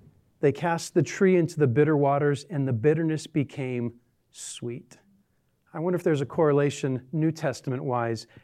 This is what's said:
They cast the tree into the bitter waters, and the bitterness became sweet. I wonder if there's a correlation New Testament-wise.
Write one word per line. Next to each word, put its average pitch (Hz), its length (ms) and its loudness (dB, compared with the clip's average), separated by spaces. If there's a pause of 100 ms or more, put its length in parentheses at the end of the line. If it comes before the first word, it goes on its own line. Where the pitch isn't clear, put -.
(400)
They 143 120 2
cast 170 440 -4
the 165 80 4
tree 190 320 2
into 165 240 0
the 147 80 4
bitter 147 280 4
waters, 143 540 2
and 139 180 -2
the 131 60 0
bitterness 156 540 0
became 127 680 -4 (380)
sweet. - 680 -14 (760)
I 165 80 -10
wonder 175 180 0
if 165 60 -6
there's 151 180 2
a 143 40 -2
correlation 143 840 0
New 160 200 0
Testament-wise. 127 960 -4 (180)